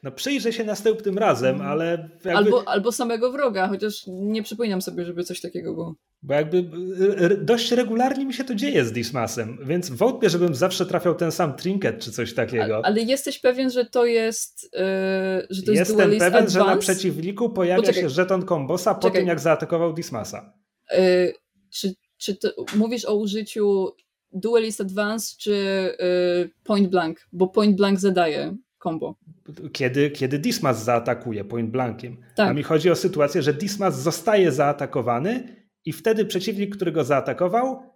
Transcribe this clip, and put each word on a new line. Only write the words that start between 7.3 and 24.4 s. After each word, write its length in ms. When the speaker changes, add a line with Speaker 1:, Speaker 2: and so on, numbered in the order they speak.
Speaker 1:
y, 120
dość 280
regularnie 540
mi 80
się 100
to 100
dzieje 300
z 80
Dismasem, 720
więc 260
wątpię, 400
żebym 240
zawsze 320
trafiał 280
ten 180
sam 240
trinket 440
czy 120
coś 220
takiego. 420
Speaker 2:
A, 60
ale 200
jesteś 360
pewien, 320
że 140
to 220
jest, 580
y, 40
że 120
to 100
jest 60
Speaker 1:
Jestem 60
Speaker 2:
Duelist 300
Speaker 1:
pewien, 240
że 80
na 60
Speaker 2:
Advance? 160
Speaker 1:
przeciwniku 580
pojawia 320
Speaker 2:
Poczekaj. 200
Speaker 1:
się 60
żeton 360
kombosa 500
po 60
Speaker 2:
Czekaj. 200
Speaker 1:
tym, 80
jak 120
zaatakował 520
Dismasa. 600
Speaker 2:
Y, 420
czy, 240
czy 200
to, 120
mówisz 280
o 120
użyciu 760
Duelist 480